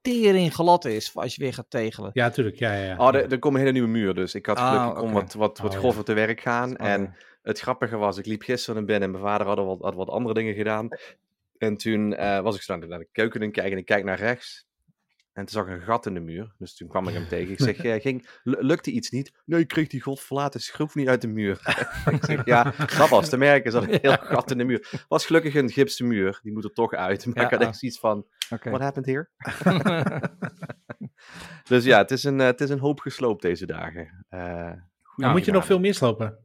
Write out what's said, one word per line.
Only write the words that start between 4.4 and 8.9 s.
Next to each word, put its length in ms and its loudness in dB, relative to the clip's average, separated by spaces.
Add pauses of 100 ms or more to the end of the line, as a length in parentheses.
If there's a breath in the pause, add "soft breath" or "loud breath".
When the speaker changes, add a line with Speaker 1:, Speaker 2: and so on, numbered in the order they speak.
Speaker 3:
had 120 2
Speaker 1:
Ah, 100 2
Speaker 3:
gelukkig, 260 2
kon 160 -4
Speaker 1:
oké. 100 4
Speaker 3:
wat, 140 -6
wat, 240 0
wat 100 -6
Speaker 2:
Oh, 40 -4
ja. 60 -6
Speaker 3:
grover 260 0
te 80 0
werk 280 0
gaan. 320 -2
Speaker 1:
Oké. 100 -10
Speaker 3:
En 320 0 (280 soft breath)
het 180 -4
grappige 360 -4
was, 220 0
ik 80 -10
liep 160 -6
gisteren 320 -4
naar 100 -4
binnen 200 0